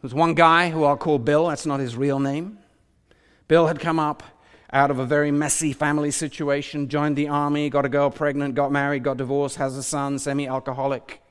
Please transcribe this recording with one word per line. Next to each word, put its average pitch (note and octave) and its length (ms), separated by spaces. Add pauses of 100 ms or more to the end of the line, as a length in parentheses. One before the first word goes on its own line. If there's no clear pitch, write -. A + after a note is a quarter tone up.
There's B2 100
one E3 220
guy E3 340
who D#3+ 160
I'll C#3+ 140
call D3+ 200
Bill. D3+ 300
That's D3 160
not C#3 160
his A#2+ 160
real C#3 220
name. D3+ 400 (880)
Bill D#3+ 220
had D3 100
come D#3+ 220
up D3+ 220 (500)
out C#3 180
of C3 80
a C3 80
very D3 240
messy D3 420
family D3 380
situation, C#3+ 760
joined D3 260
the D3 140
army, D3 420
got C#3 140
a C#3 60
girl C#3+ 200
pregnant, C#3+ 440
got C#3 180
married, C#3+ 320
got C3+ 140
divorced, C3+ 380
has C3+ 200
a C3+ 60
son, C#3 360
semi-alcoholic. C3+ 1120